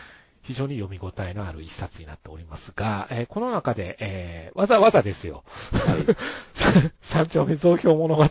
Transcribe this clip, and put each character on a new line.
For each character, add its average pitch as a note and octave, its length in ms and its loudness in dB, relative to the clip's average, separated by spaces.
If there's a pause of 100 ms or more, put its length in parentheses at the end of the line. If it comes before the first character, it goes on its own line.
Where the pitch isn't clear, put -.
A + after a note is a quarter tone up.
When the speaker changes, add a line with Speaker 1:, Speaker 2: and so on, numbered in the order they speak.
(440)
Speaker 1:
非 C3 100 -12
常 C3 120 -4
に C#3 140 -6
読 F#2+ 100 -6
み F#2 100 -14
応 F#2 200 -10
え F#2 140 -8
の G2+ 120 -8
あ E2+ 60 -8
る D#2 100 -14
一 D#2+ 120 -16
冊 - 260 -12
に D#2+ 80 -18
な D2 60 -16
っ C#2+ 40 -16
て - 120 -20
お D#2 80 -16
り E2 80 -16
ま D#2+ 100 -14
す - 180 -18
が、 G#2 360 -4
え A#2+ 140 -4
ー、 - 20 -6
こ - 160 -8
の B3 100 -4
中 D3 220 -2
で、 F#2+ 260 -8
え F2+ 560 -10
ー、 - 20 -6
わ G3+ 80 2
ざ A3 140 4
わ A3 120 8
ざ D#3 100 6
で G2+ 120 -4
す - 140 -10
よ。 - 160 -12 (300)
Speaker 2:
は - 220 2
い。 - 200 2 (400)
Speaker 1:
<laughs> - 460 4
三 D#3+ 260 0
丁 D3+ 180 0
目 D#3 100 0
増 F3 200 6
票 E3 200 4
物 D#3+ 200 2
語 D3+ 160 6